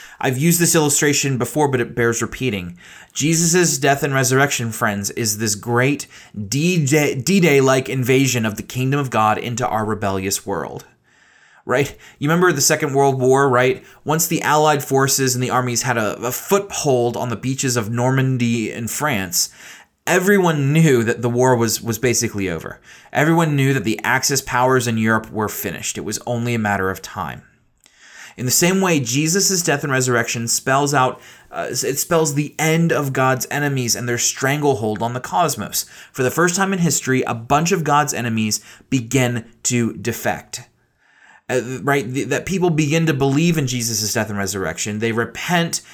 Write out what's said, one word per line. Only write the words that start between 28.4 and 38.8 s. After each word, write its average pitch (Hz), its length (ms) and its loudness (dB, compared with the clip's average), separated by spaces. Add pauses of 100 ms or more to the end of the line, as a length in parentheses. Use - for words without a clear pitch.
the 123 80 -2
same 190 280 2
way, 175 200 2
Jesus' 160 600 0
death 143 200 0
and 143 100 -4
resurrection 120 540 0
spells 139 460 0
out, 131 280 0 (300)
uh, - 200 -6
it 139 280 -4
spells 160 360 0
the 147 240 -2
end 160 340 2
of 139 220 -2
God's 131 360 0
enemies 139 460 -2
and 120 120 -6
their 120 100 -2
stranglehold 131 840 -2
on 120 120 -2
the 123 60 -8
cosmos. 135 640 -2 (280)
For 131 100 -4
the 127 80 2
first 170 240 2
time 196 180 0
in 190 80 -2
history, 131 420 0
a - 120 -4
bunch 143 380 0
of 175 100 0
God's 147 300 2
enemies 110 500 -2 (280)